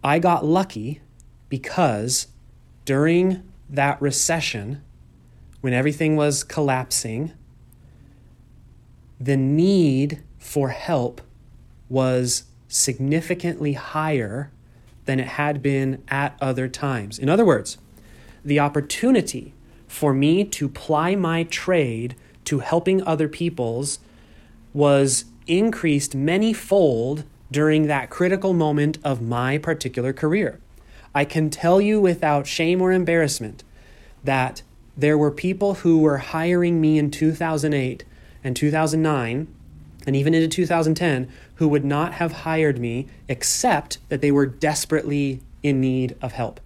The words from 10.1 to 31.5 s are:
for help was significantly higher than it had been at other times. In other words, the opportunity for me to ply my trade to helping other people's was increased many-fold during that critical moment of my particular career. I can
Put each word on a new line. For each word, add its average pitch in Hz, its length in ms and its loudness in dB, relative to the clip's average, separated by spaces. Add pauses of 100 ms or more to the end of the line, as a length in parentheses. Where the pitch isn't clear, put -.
for 139 320 -4
help 123 500 -4 (720)
was 127 540 0 (240)
significantly 151 1040 -2
higher 139 760 -4 (540)
than 135 160 0
it 127 80 -4
had 147 320 -2
been 135 480 -2
at 139 320 -4
other 131 280 -2
times. 123 500 -6
In 135 100 -2
other 196 160 4
words, 147 320 2 (680)
the 143 180 0
opportunity 147 920 0 (340)
for 143 280 0
me 160 300 2
to 151 240 -6
ply 165 480 -2
my 165 260 0
trade 127 720 -2 (300)
to 143 160 -2
helping 185 420 0
other 160 240 0
people's 143 720 -4 (720)
was 139 520 4 (240)
increased 170 680 0
many-fold 156 1080 2 (260)
during 151 380 2
that 139 200 -2
critical 190 440 0
moment 151 500 2
of 135 180 -2
my 123 380 -2
particular 135 540 -4
career. 156 480 -2 (520)
I 143 120 2
can 151 260 -2